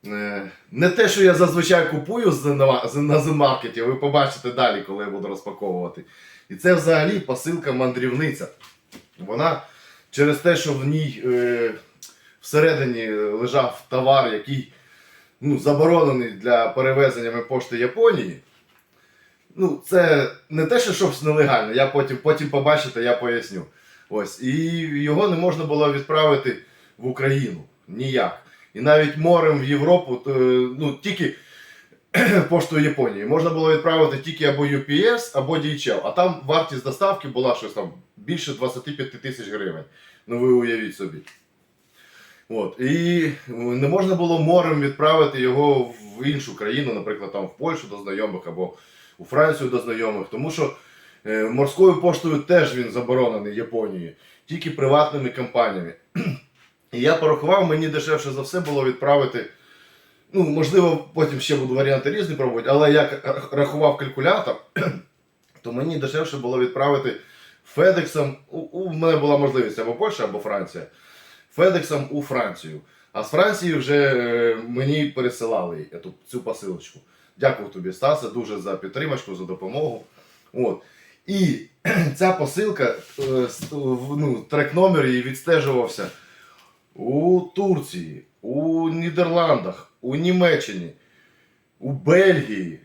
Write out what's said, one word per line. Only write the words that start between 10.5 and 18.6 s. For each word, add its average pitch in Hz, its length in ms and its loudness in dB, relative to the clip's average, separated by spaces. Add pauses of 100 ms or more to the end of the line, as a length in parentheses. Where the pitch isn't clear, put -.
що 156 180 -2
в 131 120 -4
ній, 143 400 -2
е, 120 480 0 (680)
всередині 135 680 2
лежав 113 800 -2
товар, 131 440 2
який, 131 400 -6 (680)
ну, 143 180 0
заборонений 147 720 4
для 117 380 2
перевезення 127 720 0
пошти 123 360 -6
Японії. 127 600 2 (1160)